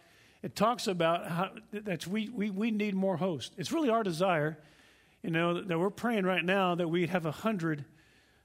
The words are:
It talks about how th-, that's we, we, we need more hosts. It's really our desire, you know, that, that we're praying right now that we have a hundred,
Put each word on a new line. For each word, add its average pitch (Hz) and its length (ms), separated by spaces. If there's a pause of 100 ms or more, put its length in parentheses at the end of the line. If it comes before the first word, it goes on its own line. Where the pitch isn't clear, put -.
(420)
It 185 120
talks 226 340
about 170 380
how 175 240 (220)
th-, 208 120
that's 185 220
we, 208 220
we, 214 220
we 202 200
need 208 240
more 190 220
hosts. 156 400
It's 180 160
really 311 160
our 226 140
desire, 160 560 (640)
you - 80
know, 170 240
that, 185 140
that 165 100
we're 185 100
praying 208 380
right 180 180
now 185 300
that 170 140
we 170 180
have 175 180
a 156 80
hundred, 165 540 (580)